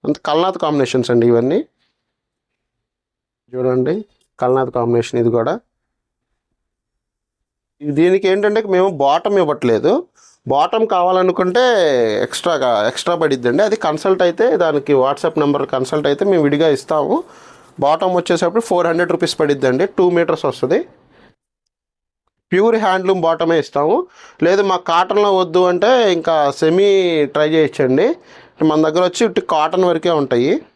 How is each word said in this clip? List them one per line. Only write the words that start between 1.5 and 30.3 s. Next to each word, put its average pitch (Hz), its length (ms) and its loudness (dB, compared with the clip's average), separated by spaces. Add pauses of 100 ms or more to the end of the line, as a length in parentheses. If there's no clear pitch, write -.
చూడండి 127 400 0 (480)
కల్నాథ్ 131 340 0
కాంబినేషన్ 120 460 -2
ఇది 117 120 2
కూడా. 120 180 0 (2500)
దీనికి 185 320 2
ఏంటంటే 208 300 0 (140)
మేము 185 140 2 (140)
బాటమ్ 165 400 0
ఇవ్వట్లేదు. 139 500 0 (600)
బాటమ్ 180 420 0
కావాలనుకుంటే 185 680 0 (600)
ఎక్స్ట్రాగా, 135 460 -2 (180)
ఎక్స్ట్రా 170 340 -4
పడిద్దండి. 131 460 0
అది 214 160 0
కన్సల్ట్ 185 420 0
అయితే, 220 200 0 (180)
దానికి 147 280 -2 (100)
WhatsApp 143 400 -2
నెంబర్ 143 220 0 (100)
కన్సల్ట్ 147 360 -2
అయితే 143 220 -2
మేము 170 140 2
విడిగా 147 320 2
ఇస్తాము. 156 380 -2 (680)
బాటమ్ 170 360 0
వచ్చేసప్పుడు 175 500 -2
ఫోర్ 175 200 0
హండ్రెడ్ 175 240 -2
రూపీస్ 165 280 -2
పడిద్దండి. 139 440 0 (140)
టూ 180 40 4 (140)
మీటర్స్ 165 320 -2
వస్తది. 151 300 -2 (1700)
ప్యూర్ 220 320 2
హ్యాండ్లూమ్ 185 440 0
బాటమే 165 360 0
ఇస్తాము. 156 320 0 (520)
లేదు 196 140 2 (100)
మాకు 180 200 -4
కాటన్లో 202 480 2
వద్దు 180 320 2
అంటే 208 200 2 (260)
ఇంకా 160 180 -2 (240)
సెమీ 180 300 2 (440)
ట్రై 151 220 2
చేయొచ్చండి. 151 520 2 (600)
మన 156 160 2
దగ్గర 160 240 0
వచ్చి 180 200 -2
ఇటు - 260 -4
కాటన్ 175 360 0
వరకే 165 300 0
ఉంటాయి. 131 300 0 (240)